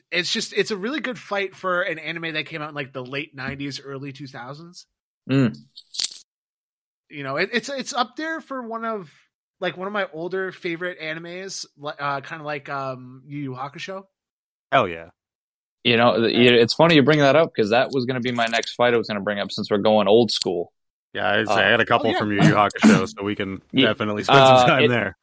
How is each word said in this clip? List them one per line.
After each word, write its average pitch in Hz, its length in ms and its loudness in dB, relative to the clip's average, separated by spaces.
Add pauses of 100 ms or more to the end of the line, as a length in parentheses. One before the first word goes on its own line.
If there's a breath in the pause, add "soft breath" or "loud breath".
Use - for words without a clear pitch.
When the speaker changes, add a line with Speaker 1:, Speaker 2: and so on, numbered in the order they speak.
(100)
Speaker 1:
it's 170 220 -4
just, 220 200 -4
it's 202 200 0
a 208 40 -4
really 240 240 -6
good 214 180 -8
fight 196 360 -6
for 180 280 -2
an 175 160 -6
anime 160 360 -8
that 156 120 -6
came 160 160 -12
out 151 80 -10
in, 151 40 -16
like, 139 180 -10
the 135 120 -10
late 139 300 -10
nineties, 139 460 -10
early 135 320 -14
two 135 140 -16
thousands. 139 600 -18 (440)
Speaker 2:
Mm. 131 260 2 (1500)
Speaker 1:
You 147 120 -12
know, 139 140 -6
it, 185 160 -2
it's, 233 160 -4
it's 277 260 -8
up 247 220 -4
there 320 240 -6
for 262 260 -10
one 226 180 -10
of, 208 260 -8 (500)
like, 180 180 -4
one 185 80 -8
of 202 80 -8
my 196 180 -4
older 180 400 -6
favorite 175 480 -8
animes, 170 640 -10 (140)
li-, 143 200 -10
uh, 143 220 -4
kinda 156 240 -14
like, 147 240 -8
um, 131 580 -10
Yu 143 140 -12
Yu 139 120 -8
Hakusho. 156 520 -12 (680)
Speaker 3:
Hell 131 160 4
yeah. 82 220 -10 (760)
Speaker 2:
You 120 120 4
know, 113 240 6
th-, 113 160 2
you, 120 180 6
it's 117 200 4
funny 165 220 6
you 139 60 8
bring 147 180 4
that 135 140 6
up, 156 220 4
'cause 104 140 2
that 120 220 2
was 131 120 -2
gonna 127 160 -4
be 123 120 -4
my 117 140 0
next 113 280 -2
fight 120 200 2
I 117 40 2
was 107 100 -2
gonna 104 120 -6
bring 101 180 -4
up, 98 120 -6
since - 200 -8
we're 107 80 2
going 107 280 2
old 110 240 6
school. 87 420 -2 (420)
Speaker 3:
Yeah, 101 160 -2
I'd 104 180 0
say 107 60 0
Speaker 2:
Uh, 95 140 4
Speaker 3:
I - 20 6
got 113 100 4
a 110 60 0
couple 117 240 2
Speaker 1:
Oh, - 20 0
yeah. 359 60 -2
Speaker 3:
from 104 140 -2
Yu 101 100 0
Yu 104 120 6
Hakusho, 101 540 4
so - 160 -10
we 104 100 -2
can 95 320 -6
Speaker 2:
<laughs> - 60 -16
Ye-, 131 140 2
Speaker 3:
definitely 107 380 -2
spend 139 220 6
some 131 100 10
Speaker 2:
uh, 123 100 6
Speaker 3:
time 139 180 4
Speaker 2:
it, 147 40 4
Speaker 3:
there. 104 340 -2